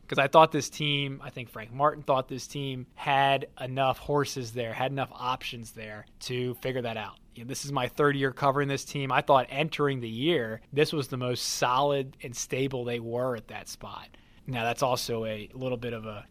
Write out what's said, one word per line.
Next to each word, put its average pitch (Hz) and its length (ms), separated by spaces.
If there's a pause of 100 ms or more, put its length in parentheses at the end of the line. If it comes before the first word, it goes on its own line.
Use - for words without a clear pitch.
'cause 139 100
I 139 80
thought 160 260
this 147 180
team, 143 520
I 143 60
think 123 220
Frank 110 200
Martin 147 320
thought 131 260
this 131 180
team 135 480
had 139 540 (120)
enough 131 380
horses 135 540
there, 117 200
had 127 180
enough 139 220
options 123 600
there 107 340 (140)
to 123 340
figure 127 260
that 117 160
out. 104 220 (160)
You 117 100
know, 120 40
this 135 180
is 139 60
my 127 160
third 143 280
year 135 160
covering 139 360
this 135 180
team. 135 260
I 135 80
thought 135 300
entering 139 500
the 117 80
year, 117 540 (100)
this 147 220
was 143 140
the 131 100
most 123 240
solid 139 800
and 123 120
stable 131 500
they 120 160
were 120 360
at 107 120
that 104 200
spot. - 400 (360)
Now, 123 200
that's 117 180
also 123 420
a 107 300
little 127 240
bit 120 140
of 113 120
a 104 260